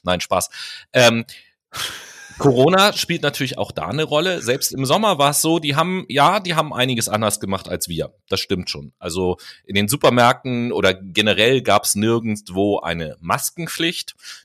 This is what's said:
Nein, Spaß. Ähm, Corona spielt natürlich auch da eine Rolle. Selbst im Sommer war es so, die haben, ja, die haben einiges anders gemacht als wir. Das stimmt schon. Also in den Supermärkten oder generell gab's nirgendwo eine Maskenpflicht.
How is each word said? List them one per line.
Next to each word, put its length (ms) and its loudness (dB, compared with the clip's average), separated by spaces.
Nein, 180 0
Spaß. 300 -2
Ähm, 320 4
Corona 540 6
spielt 300 -4
natürlich 360 -2
auch 140 -4
da 160 -6
eine 160 -2
Rolle. 380 -2
Selbst 300 -2
im 120 -4
Sommer 340 2
war 120 4
es 120 -2
so, 160 2
die 160 -2
haben, 340 -2
ja, 300 4
die 160 -4
haben 180 -2
einiges 360 -2
anders 320 0
gemacht 280 -6
als 200 -6
wir. 260 -6
Das 100 -2
stimmt 320 -6
schon. 300 -12
Also 380 -4
in 100 -8
den 140 0
Supermärkten 840 2
oder 240 2
generell 680 0
gab's 340 2
nirgendwo 840 0
eine 420 -6
Maskenpflicht. 960 -6